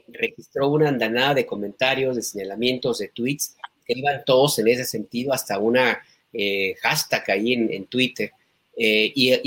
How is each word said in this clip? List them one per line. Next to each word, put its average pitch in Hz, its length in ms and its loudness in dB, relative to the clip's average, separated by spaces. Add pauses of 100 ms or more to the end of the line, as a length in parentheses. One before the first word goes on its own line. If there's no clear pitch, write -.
registró 127 600 -4
una 151 200 4
andanada 123 460 0
de 156 100 2
comentarios, 127 680 -2
de 113 80 -4
señalamientos, 113 760 -2
de 101 120 -6
tweets, - 460 -4 (300)
que 120 100 -4
iban 139 300 -4
todos 139 320 4
en 110 120 2
ese 123 160 0
sentido, 120 480 -6
hasta 104 260 -4
una, 117 420 2 (320)
eh, 98 480 -2
hashtag 123 480 -2
ahí 107 240 0
en, 117 180 0
en 98 140 -8
Twitter. 127 460 -2 (440)
Eh, 110 380 2
y, 127 200 4 (140)